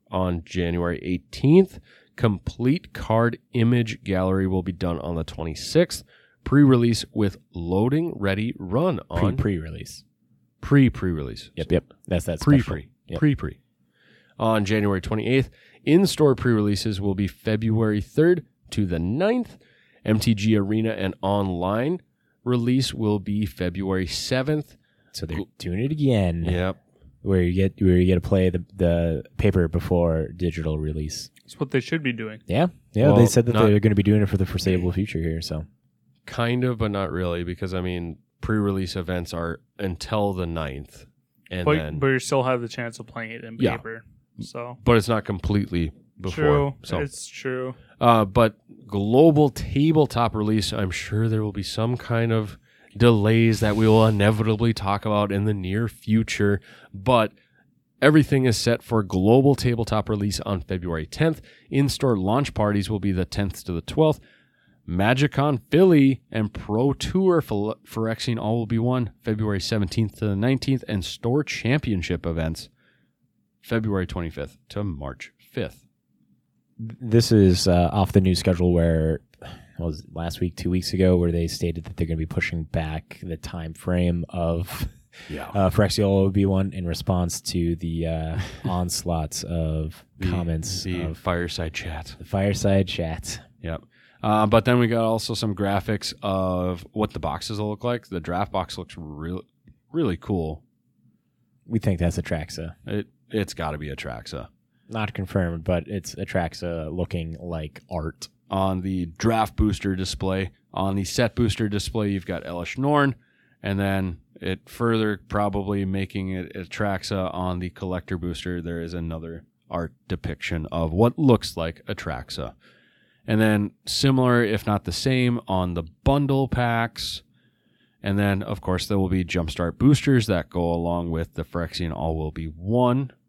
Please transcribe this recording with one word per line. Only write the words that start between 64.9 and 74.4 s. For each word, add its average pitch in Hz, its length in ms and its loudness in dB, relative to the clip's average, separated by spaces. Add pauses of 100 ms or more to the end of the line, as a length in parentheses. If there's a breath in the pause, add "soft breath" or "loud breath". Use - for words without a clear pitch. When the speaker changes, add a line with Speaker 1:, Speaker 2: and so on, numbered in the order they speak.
Speaker 1:
Philly 151 520 6 (100)
and 107 220 -2
Pro 127 400 0
Tour 180 480 2
Phil-, 104 340 -4 (100)
Phyrexian 113 540 -4
All 113 200 -2
Will 117 80 -4
Be 113 120 0
One, 123 320 0 (100)
February 107 380 -2
seventeenth 104 600 -2
to 107 80 -2
the 101 80 0
nineteenth, 127 520 0
and 98 160 -4
store 135 400 -2
championship 104 840 -2
events, 82 440 -4 (920)
February 107 460 -2
twenty-fifth 76 500 -8 (120)